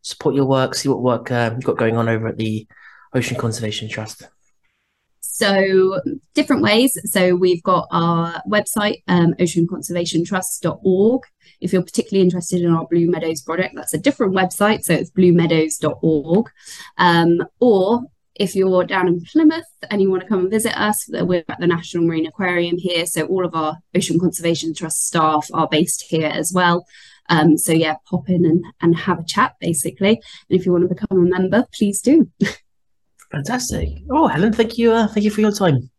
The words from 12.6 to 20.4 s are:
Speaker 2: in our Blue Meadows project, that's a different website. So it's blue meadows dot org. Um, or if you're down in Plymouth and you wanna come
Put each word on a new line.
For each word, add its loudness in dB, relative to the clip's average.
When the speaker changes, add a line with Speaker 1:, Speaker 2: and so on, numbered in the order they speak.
Speaker 2:
in 2
our -2
Blue 2
Meadows -4
project, -6
that's -10
a -2
different 0
website. 0
So 0
it's -2
blue 4
meadows 2
dot -4
org. 2
Um, 4
or 4
if -4
you're 2
down -2
in 0
Plymouth 2
and 0
you 4
wanna -2
come 0